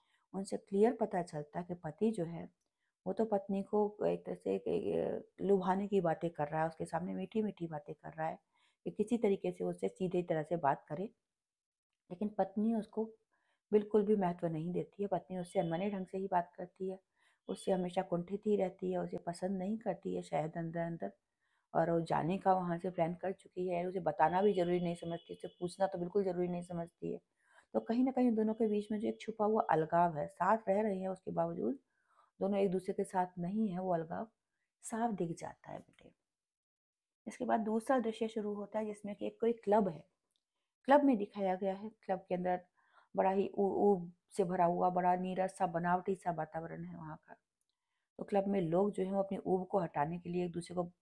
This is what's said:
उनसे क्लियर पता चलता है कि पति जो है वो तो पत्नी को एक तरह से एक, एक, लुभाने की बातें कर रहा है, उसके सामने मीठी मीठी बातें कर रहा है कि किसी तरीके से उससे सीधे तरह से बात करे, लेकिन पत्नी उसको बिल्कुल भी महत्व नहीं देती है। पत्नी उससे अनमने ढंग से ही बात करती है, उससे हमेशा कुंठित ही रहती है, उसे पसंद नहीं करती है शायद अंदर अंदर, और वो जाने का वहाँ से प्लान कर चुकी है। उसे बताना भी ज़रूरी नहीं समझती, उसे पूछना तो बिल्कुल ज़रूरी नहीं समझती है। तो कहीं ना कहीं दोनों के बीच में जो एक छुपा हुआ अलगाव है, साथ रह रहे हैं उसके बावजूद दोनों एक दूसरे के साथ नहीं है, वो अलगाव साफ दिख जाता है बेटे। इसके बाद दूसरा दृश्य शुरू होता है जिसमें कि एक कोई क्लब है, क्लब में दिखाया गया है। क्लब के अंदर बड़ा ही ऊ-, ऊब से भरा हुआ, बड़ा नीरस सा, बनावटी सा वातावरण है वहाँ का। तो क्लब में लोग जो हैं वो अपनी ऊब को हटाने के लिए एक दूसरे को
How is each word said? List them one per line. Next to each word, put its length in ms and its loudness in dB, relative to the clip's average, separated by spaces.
उनसे 240 -6
क्लियर 360 4
पता 280 -2
चलता 380 -8
है 60 -6
कि 80 -6
पति 380 -2
जो 140 -2
है 240 -10
वो 60 -2
तो 120 0
पत्नी 380 0
को 420 0
एक 200 0
तरह 100 -6
से 200 -2
एक, 120 -4
एक, 760 -2
लुभाने 460 2
की 140 2
बातें 280 0
कर 180 -4
रहा 140 -2
है, 60 2
उसके 180 -8
सामने 280 -4
मीठी 280 -4
मीठी 260 -4
बातें 280 -8
कर 180 -16
रहा 140 -4
है 120 -6
कि 80 -6
किसी 260 0
तरीके 340 2
से 120 -6
उससे 240 -2
सीधे 360 -2
तरह 200 -2
से 140 -4
बात 300 0
करे, 160 -6
लेकिन 200 -4
पत्नी 460 0
उसको 300 -4
बिल्कुल 340 4
भी 100 4
महत्व 320 0
नहीं 260 -4
देती 300 -4
है। 40 -4
पत्नी 300 -4
उससे 220 -4
अनमने 320 0
ढंग 140 -6
से 120 -8
ही 100 -4
बात 280 0
करती 340 -8
है, 100 -8
उससे 240 -4
हमेशा 300 0
कुंठित 440 -4
ही 100 2
रहती 360 -2
है, 60 0
उसे 200 -4
पसंद 400 -4
नहीं 200 -4
करती 380 -4
है 60 -4
शायद 360 -2
अंदर 220 -4
अंदर, 320 -4
और 180 4
वो 100 4
जाने 360 2
का 160 6
वहाँ 240 0
से 120 -4
प्लान 260 0
कर 160 -4
चुकी 360 -6
है। 200 0
उसे 120 -4
बताना 420 4
भी 120 6
ज़रूरी 260 4
नहीं 160 0
समझती, 380 -8
उसे 140 -12
पूछना 280 -2
तो 100 -4
बिल्कुल 260 0
ज़रूरी 240 0
नहीं 160 -4
समझती 500 -6
है। 60 -10
तो 60 2
कहीं 240 2
ना 80 2
कहीं 200 4
दोनों 220 2
के 140 2
बीच 240 0
में 80 -2
जो 80 -2
एक 140 -4
छुपा 240 -2
हुआ 160 4
अलगाव 560 4
है, 100 -2
साथ 300 2
रह 140 4
रहे 180 0
हैं 80 -4
उसके 240 -8
बावजूद 480 -2
दोनों 200 0
एक 120 2
दूसरे 220 -2
के 100 -2
साथ 360 -2
नहीं 300 -2
है, 100 -4
वो 140 0
अलगाव 340 -4
साफ 280 -2
दिख 260 -2
जाता 340 -14
है 80 -10
बेटे। 320 -20
इसके 180 -8
बाद 140 2
दूसरा 400 0
दृश्य 280 -4
शुरू 260 -6
होता 260 -6
है 60 -4
जिसमें 300 -10
कि 120 -6
एक 120 -12
कोई 140 2
क्लब 340 4
है, 160 -8
क्लब 160 8
में 140 4
दिखाया 380 -2
गया 180 0
है। 180 -10
क्लब 260 -4
के 60 -2
अंदर 240 0
बड़ा 160 4
ही 180 2
ऊ-, 440 4
ऊब 180 -4
से 120 2
भरा 220 4
हुआ, 240 4
बड़ा 260 4
नीरस 420 -2
सा, 100 0
बनावटी 480 2
सा 160 -4
वातावरण 540 -6
है 120 -12
वहाँ 200 -12
का। 80 -20
तो 40 -6
क्लब 240 2
में 140 2
लोग 300 2
जो 120 -2
हैं 80 -4
वो 80 0
अपनी 180 -2
ऊब 300 0
को 120 0
हटाने 400 -2
के 100 -12
लिए 160 -2
एक 60 -4
दूसरे 240 -8
को 80 0